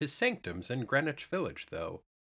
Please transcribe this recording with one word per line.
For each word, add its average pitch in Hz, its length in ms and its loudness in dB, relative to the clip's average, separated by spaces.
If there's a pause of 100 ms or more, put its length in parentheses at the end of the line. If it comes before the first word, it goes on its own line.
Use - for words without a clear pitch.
His 147 120 0
sanctum's 90 560 0
in 123 160 2
Greenwich 143 380 2
Village, - 440 -2
though. 82 360 -4 (320)